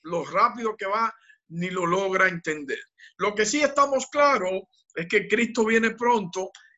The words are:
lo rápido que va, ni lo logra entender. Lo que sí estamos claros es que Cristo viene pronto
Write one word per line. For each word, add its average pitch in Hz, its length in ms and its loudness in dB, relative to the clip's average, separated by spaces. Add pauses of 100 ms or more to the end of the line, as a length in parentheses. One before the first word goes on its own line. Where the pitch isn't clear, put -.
lo 165 220 -4
rápido 220 520 0
que 196 100 -8
va, 214 260 -2 (360)
ni 170 220 -6
lo 180 160 -2
logra 190 420 2
entender. 151 500 -6 (400)
Lo 196 160 0
que 214 120 2
sí 294 160 0
estamos 277 480 2
claros 220 520 2 (320)
es 160 140 -6
que 196 200 0
Cristo 226 360 2
viene 226 280 2
pronto 214 580 -2 (280)